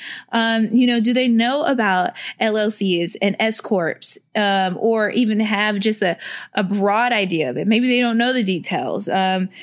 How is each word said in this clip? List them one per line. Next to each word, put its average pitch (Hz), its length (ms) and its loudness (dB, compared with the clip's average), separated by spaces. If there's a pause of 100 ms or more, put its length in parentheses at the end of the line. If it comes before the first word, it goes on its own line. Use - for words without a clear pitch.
(320)
Um, 226 400 2
you 247 140 4
know, 240 140 2
do 233 120 2
they 254 160 2
know 240 360 2
about 196 480 0 (280)
L 214 160 0
L 214 140 2
Cs 180 460 0
and 202 220 0
S 220 220 -2
corps, - 580 -2 (160)
um, 196 460 0
or 220 300 2
even 220 280 0
have 214 420 0
just 214 200 -2
a, 175 160 0 (380)
a 214 100 0
broad 202 480 0
idea 170 380 0
of 123 80 -6
it? 180 100 -2
Maybe 240 200 2
they 247 120 4
don't 233 160 2
know 247 160 2
the 254 100 0
details. 185 640 -4
Um, 190 440 0 (120)